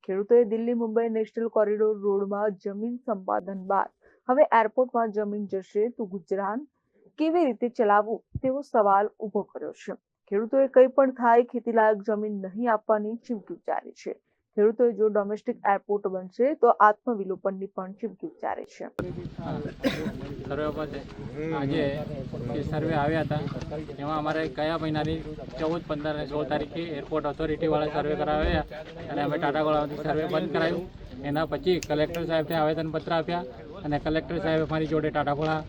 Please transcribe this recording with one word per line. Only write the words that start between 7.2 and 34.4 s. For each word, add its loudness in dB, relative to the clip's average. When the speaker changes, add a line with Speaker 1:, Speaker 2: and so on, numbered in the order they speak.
Speaker 1:
રીતે 0
ચલાવવું 2
તેવો 0
સવાલ 4
ઊભો -2
કર્યો -10
છે. -12
ખેડૂતોએ 2
"કંઈ 10
પણ 4
થાય, 6
ખેતીલાયક 2
જમીન -2
નહીં -2
આપવાની" 0
ચીમકી -8
ઉચ્ચારી -6
છે. -10
ખેડૂતોએ 4
જો 2
ડોમેસ્ટિક -2
એરપોર્ટ 0
બનશે 0
તો 4
આત્મવિલોપનની 2
પણ -10
ચીમકી -10
ઉચ્ચારી -8
છે. -16
Speaker 2:
હા. -8
સર્વે -4
બાબતે -8
આજે 0
જે -4
સર્વે -2
આવ્યા 0
હતા, -2
એમાં -4
અમારે -2
ગયા -2
મહિનાની -2
ચૌદ, -2
પંદર -4
અને -6
સોળ -4
તારીખે -4
એરપોર્ટ -4
ઓથોરિટીવાળા 0
સર્વે -2
કરાવ્યા 0
અને -2
અમે -2
ટાટાવાળાથી 0
સર્વે -2
બંધ -2
કરાવ્યું. 0
એના 0
પછી 0
કલેક્ટર 0
સાહેબને 0
આવેદનપત્ર 0
આપ્યા 0
અને 0
કલેક્ટર -2
સાહેબ 0